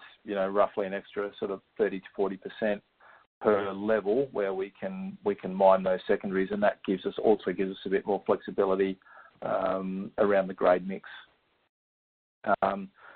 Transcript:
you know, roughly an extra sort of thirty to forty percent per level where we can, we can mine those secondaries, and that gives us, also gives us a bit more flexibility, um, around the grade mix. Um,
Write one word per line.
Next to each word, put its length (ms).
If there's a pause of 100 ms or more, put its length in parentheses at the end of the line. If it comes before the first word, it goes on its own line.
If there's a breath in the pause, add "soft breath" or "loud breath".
(240)
you 120
know, 120
roughly 400
an 60
extra 440
sort 140
of 80 (180)
thirty 220
to 60 (100)
forty 220
percent 440 (600 soft breath)
per 320
level 580
where 220
we 260
can, 460
we 100
can 180
mine 300
those 240
secondaries, 440
and 120
that 220
gives 200
us, 160
also 300
gives 200
us 140
a 40
bit 160
more 200
flexibility, 720 (440 loud breath)
um, 800
around 280
the 60
grade 340
mix. 220 (1500)
Um, 260 (280 loud breath)